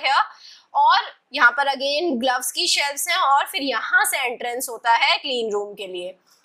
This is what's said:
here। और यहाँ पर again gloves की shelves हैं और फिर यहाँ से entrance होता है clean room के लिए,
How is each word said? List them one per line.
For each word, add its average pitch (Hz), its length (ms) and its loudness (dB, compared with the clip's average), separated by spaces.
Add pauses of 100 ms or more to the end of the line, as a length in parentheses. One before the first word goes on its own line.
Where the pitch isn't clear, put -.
here। 302 180 4 (500)
और 349 380 4 (220)
यहाँ 254 180 6
पर 277 240 0
again 285 460 -2
gloves 254 300 0
की 339 160 -4
shelves 285 400 -2
हैं 349 100 0
और 285 280 2
फिर - 160 -6
यहाँ 277 440 0
से - 120 -2
entrance 247 520 -4
होता 233 260 0
है 294 220 4
clean 240 340 -4
room 208 220 -4
के 196 140 -12
लिए, 180 280 -10 (280)